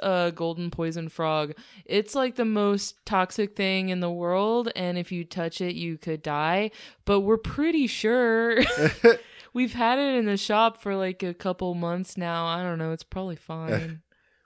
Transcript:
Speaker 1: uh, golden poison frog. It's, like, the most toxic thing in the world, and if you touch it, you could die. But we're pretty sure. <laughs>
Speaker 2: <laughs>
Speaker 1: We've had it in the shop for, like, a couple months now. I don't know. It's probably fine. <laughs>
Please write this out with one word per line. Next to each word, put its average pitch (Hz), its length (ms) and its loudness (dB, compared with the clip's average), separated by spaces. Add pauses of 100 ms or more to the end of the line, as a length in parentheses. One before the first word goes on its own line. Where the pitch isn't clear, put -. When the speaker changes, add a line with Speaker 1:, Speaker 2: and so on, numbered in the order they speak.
Speaker 1:
uh, 180 300 2
golden 165 400 -4
poison 165 360 -4
frog. 156 460 -2 (320)
It's, 214 300 -2
like, 254 180 0
the 240 120 0
most 202 500 0 (100)
toxic 202 500 0
thing 190 340 0
in 185 100 -2
the 175 100 -2
world, 196 680 0
and 180 220 -2
if 175 140 -6
you 175 120 -4
touch 170 380 -6
it, 180 140 -4
you 165 240 -6
could 160 240 -6
die. 160 480 0 (340)
But 202 140 4
we're 202 180 4
pretty 302 480 0
sure. 233 720 2 (320)
<laughs> - 300 6
Speaker 2:
<laughs> - 340 -20
Speaker 1:
We've 247 200 0
had 240 260 2
it 277 160 2
in 233 100 2
the 202 100 2
shop 220 460 2
for, 202 140 -4
like, 185 260 -2
a 175 140 -4
couple 180 400 -4
months 175 420 -4
now. 170 300 -2
I 170 160 -2
don't 170 160 -4
know. 160 120 -2
It's 160 120 -8
probably 185 320 -8
fine. 160 720 -6
<laughs> - 40 -20 (340)